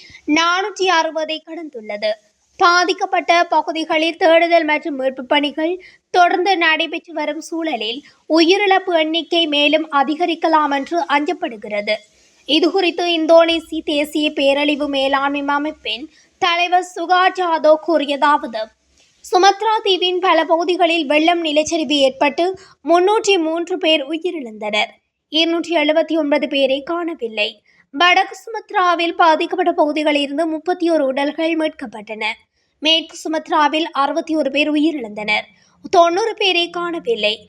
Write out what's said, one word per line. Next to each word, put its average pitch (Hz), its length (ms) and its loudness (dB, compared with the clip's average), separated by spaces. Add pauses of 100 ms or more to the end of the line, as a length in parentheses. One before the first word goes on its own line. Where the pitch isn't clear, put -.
(260)
நானூற்றி 370 600 0
அறுபதை 320 600 -2
கடந்துள்ளது. 220 680 -8 (440)
பாதிக்கப்பட்ட 359 880 2
பகுதிகளில் 320 720 -2
தேடுதல் 330 480 4
மற்றும் 302 320 -2
மீட்பு 262 280 -4
பணிகள் 302 600 -2 (260)
தொடர்ந்து 359 460 2
நடைபெற்று 330 560 -2
வரும் 302 280 -6
சூழலில் 302 600 -6 (260)
உயிரிழப்பு 370 680 2
எண்ணிக்கை 330 520 0
மேலும் 302 440 0
அதிகரிக்கலாம் 302 840 0
என்று 277 240 -4 (100)
அஞ்சப்படுகிறது. 233 840 -4 (540)
இதுகுறித்து 339 580 0
இந்தோனேசிய 330 760 2
தேசிய 302 460 -2
பேரழிவு 285 580 0
மேலாண்மை 277 580 0
அமைப்பின் 285 640 -6 (280)
தலைவர் 349 560 0
சுகாஜாதோ 349 800 2 (140)
கூறியதாவது, 285 760 0 (600)
சுமத்ரா 392 580 2
தீவின் 359 380 0
பல 330 240 4
பகுதிகளில் 339 640 0
வெள்ளம், 320 380 2
நிலச்சரிவு 302 540 0
ஏற்பட்டு 285 600 0 (260)
முன்னூற்றி 392 540 2
மூன்று 330 400 -4
பேர் 311 300 2
உயிரிழந்தனர். 233 840 -6 (380)
இருநூற்றி 330 480 0
எழுபத்தி 311 400 2
ஒன்பது 294 320 0
பேரை 277 340 0
காணவில்லை. 247 800 -6 (280)
வடக்கு 359 460 2
சுமத்ராவில் 359 800 -2
பாதிக்கப்பட்ட 339 580 2
பகுதிகளில் 302 500 0
இருந்து 285 240 -2
முப்பத்தி 330 440 -2
ஒரு 311 160 2
உடல்கள் 294 500 -2
மீட்கப்பட்டன. 226 680 -8 (560)
மேற்கு 320 360 0
சுமத்ராவில் 311 760 0
அறுபத்தி 294 440 -2
ஒரு 277 140 0
பேர் 294 220 0
உயிரிழந்தனர். 220 760 -2 (380)
தொண்ணூறு 359 500 2
பேரை 359 360 0
காணவில்லை. 320 600 -4 (160)